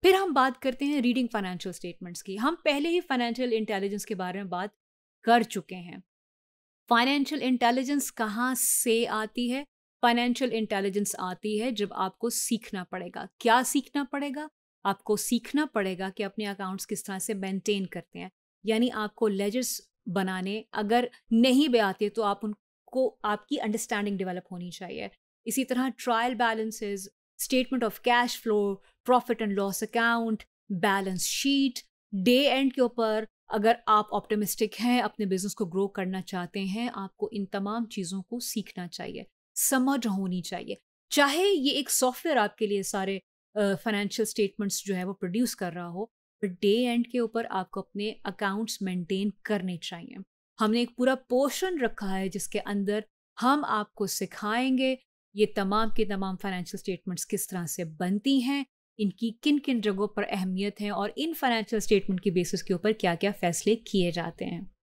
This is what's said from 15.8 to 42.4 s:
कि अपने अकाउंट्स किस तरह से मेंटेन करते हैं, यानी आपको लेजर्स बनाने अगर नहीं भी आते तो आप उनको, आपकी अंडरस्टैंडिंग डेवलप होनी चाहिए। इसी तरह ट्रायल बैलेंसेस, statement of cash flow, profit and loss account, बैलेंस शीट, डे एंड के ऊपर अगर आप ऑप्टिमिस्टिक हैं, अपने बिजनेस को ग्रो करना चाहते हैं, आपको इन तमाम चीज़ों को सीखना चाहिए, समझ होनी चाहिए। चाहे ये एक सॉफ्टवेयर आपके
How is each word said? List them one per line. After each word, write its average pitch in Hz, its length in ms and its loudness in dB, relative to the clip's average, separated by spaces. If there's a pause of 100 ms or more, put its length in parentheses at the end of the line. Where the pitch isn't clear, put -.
कि 202 120 -8
अपने 202 220 -4
अकाउंट्स 196 400 -6
किस - 220 -8
तरह 190 120 -6
से 220 160 -4
मेंटेन 196 500 -2
करते 175 340 -12
हैं, 180 120 -12 (360)
यानी 220 220 2
आपको 214 400 0
लेजर्स 202 600 -2 (180)
बनाने 190 640 -4
अगर 220 380 2 (220)
नहीं 254 360 8
भी 240 100 6
आते 208 300 2
तो 220 140 -2
आप 202 220 0
उनको, - 800 -4
आपकी 208 320 -2
अंडरस्टैंडिंग 208 640 -2
डेवलप 185 340 -6
होनी 180 180 -10
चाहिए। 190 400 -10 (360)
इसी 247 180 0
तरह 254 240 0
ट्रायल 247 460 0
बैलेंसेस, 220 720 -2 (320)
statement 254 520 0
of - 80 -16
cash 240 420 2
flow, 208 340 0 (340)
profit 240 320 4
and 202 160 0
loss 196 240 -2
account, 226 600 0 (300)
बैलेंस 190 500 2
शीट, 277 560 2 (360)
डे 240 280 6
एंड 269 300 4
के - 80 -2
ऊपर 220 460 2 (240)
अगर 226 380 4
आप 214 240 6
ऑप्टिमिस्टिक 208 640 0
हैं, 240 280 4
अपने 208 240 -2
बिजनेस 190 280 -2
को 208 120 -4
ग्रो 190 220 0
करना 190 320 -4
चाहते 180 400 -6
हैं, 202 300 -2
आपको - 420 -8
इन 202 140 -4
तमाम 208 400 -4
चीज़ों 190 360 -6
को 240 180 -8
सीखना - 460 -6
चाहिए, - 400 -10 (280)
समझ 262 520 2
होनी 190 360 -2
चाहिए। - 340 -8 (340)
चाहे 302 400 4
ये 285 220 2
एक 285 180 -2
सॉफ्टवेयर 262 480 2
आपके 208 280 0